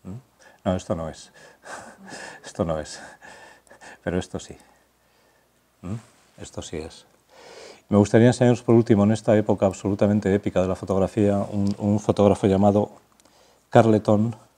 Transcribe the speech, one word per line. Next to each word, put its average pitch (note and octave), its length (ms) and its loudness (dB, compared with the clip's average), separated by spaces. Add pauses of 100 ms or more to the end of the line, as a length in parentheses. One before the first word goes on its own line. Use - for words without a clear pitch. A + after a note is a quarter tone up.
¿Mm? F#2 100 -16 (500)
No, F#2 120 -2
esto F#2+ 200 -8
no D#2+ 140 -10
es. - 220 -20 (560)
<laughs> - 580 -20
Esto - 180 -8
no D#2+ 160 -4
es. - 200 -16 (1040)
Pero F2 160 -4
esto F2+ 200 -12
sí. - 160 -18 (1300)
¿Mm? F2+ 140 -10 (440)
Esto - 220 -16
sí - 160 -12
es. D#2+ 300 -16 (840)
Me G#2 80 4
gustaría A2 300 6
enseñaros B2 340 2
por A#2 140 2
último, A2+ 280 4
en G#2+ 80 4
esta A2 240 0
época G#2+ 300 0
absolutamente G2+ 680 0
épica F#2+ 280 -2
de F#2+ 60 -2
la F#2 80 -4
fotografía, G2+ 640 -2
un, G2+ 400 -4
un G#2 200 0
fotógrafo G2+ 460 0
llamado G2+ 460 2 (800)
Carleton. A2 640 2 (220)